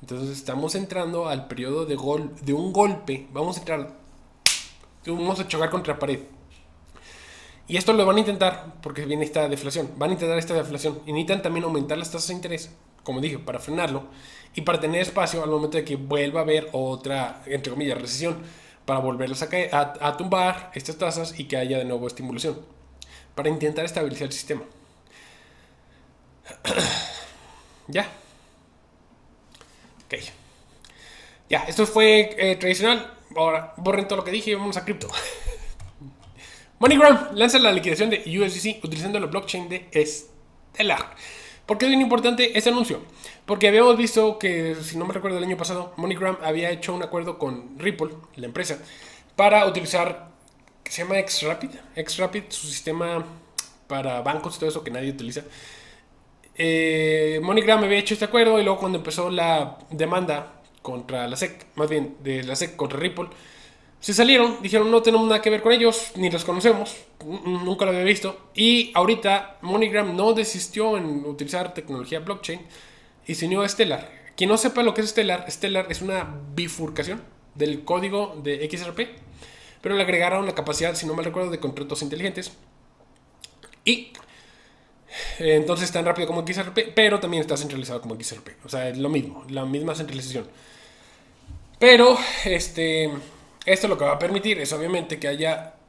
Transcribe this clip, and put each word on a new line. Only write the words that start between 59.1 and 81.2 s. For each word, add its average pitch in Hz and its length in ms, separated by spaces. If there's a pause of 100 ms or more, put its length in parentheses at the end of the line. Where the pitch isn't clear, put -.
la 165 480 (100)
demanda 160 720 (220)
contra 123 440
la 123 80
sec, - 300 (100)
más 151 140
bien 151 320
de 135 220
la 127 120
sec 170 200
contra 135 240
Ripple, 175 300 (720)
se - 140
salieron, 233 480
dijeron: 214 300
"No 233 100
tenemos 226 260
nada 214 140
que 220 80
ver 214 140
con 226 80
ellos, 233 440
ni 185 140
los 165 160
conocemos, 202 500 (260)
n-, 170 220
n-, 180 200
nunca 190 220
lo 190 60
había 180 120
visto". 190 500
Y 233 400
ahorita 196 680
MoneyGram 202 540
no 208 180
desistió 214 640
en 147 280
utilizar 151 480
tecnología 143 460
blockchain 180 420 (640)
y 165 80
se 165 140
unió 190 160
a 196 60
Stellar. 190 420 (260)
Quien 185 140
no 220 60
sepa 247 260
lo 233 100
que 220 80
es 214 80
Stellar, 185 400
Stellar 190 400
es 170 140
una 170 360 (140)
bifurcación 165 720 (320)
del 147 280
código 190 600
de 143 220
X 175 180
R 175 80
P, 233 240 (640)
pero 196 140
le 196 80
agregaron 185 420
la 190 80
capacidad, 151 400
si 165 140
no 156 80
mal 165 100